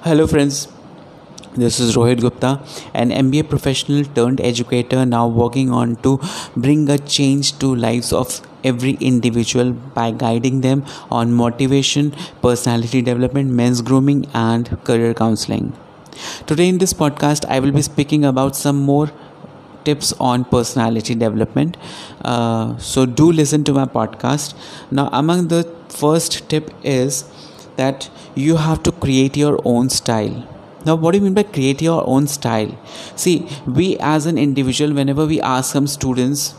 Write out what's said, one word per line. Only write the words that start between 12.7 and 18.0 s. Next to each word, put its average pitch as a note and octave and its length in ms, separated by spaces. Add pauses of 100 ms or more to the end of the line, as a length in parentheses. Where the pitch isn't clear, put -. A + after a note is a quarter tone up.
development, B2+ 480
men's A#2+ 320
grooming C3+ 540
and A#2 340 (140)
career A#2 320
counseling. A2 580 (720)
Today E3 240
in F#3 80
this F3+ 160
podcast, D3 520
I C3 140
will C#3 120
be C#3 100
speaking D3 440